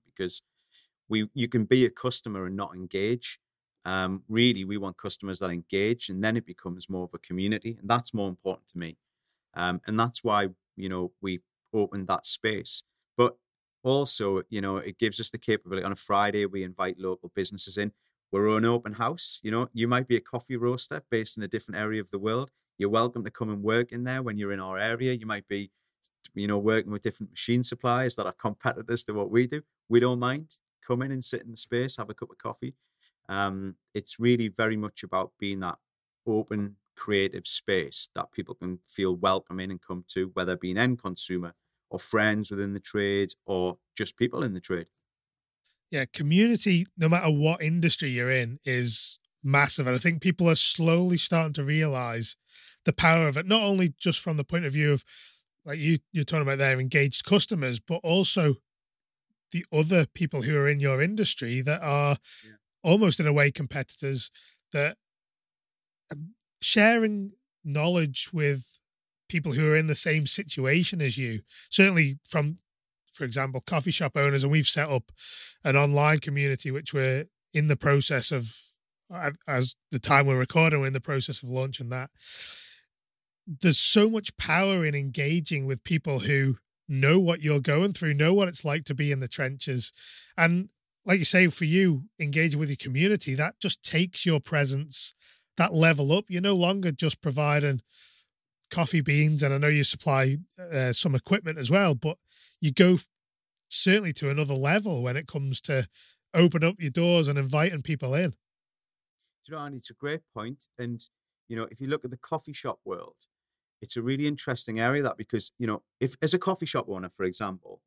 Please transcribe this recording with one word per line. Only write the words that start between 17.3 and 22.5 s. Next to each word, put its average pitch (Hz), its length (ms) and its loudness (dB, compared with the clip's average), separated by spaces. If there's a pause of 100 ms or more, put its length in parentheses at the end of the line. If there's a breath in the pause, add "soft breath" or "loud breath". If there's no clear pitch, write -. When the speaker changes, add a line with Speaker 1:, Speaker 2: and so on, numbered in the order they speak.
Speaker 1:
businesses 98 440 -6
in. 104 140 -2 (380)
We're 107 280 2
an 110 80 2
open 117 260 0
house. 117 500 -4
You 107 80 -6
know, 120 220 -2
you 117 160 0
might 123 200 0
be 120 80 4
a 107 40 0
coffee 123 360 -10
roaster 123 540 -4
based 110 280 -4
in 110 40 -8
a 101 60 -6
different - 320 -8
area 107 220 -4
of 92 80 -20
the 101 80 -8
world. 113 320 -4 (260)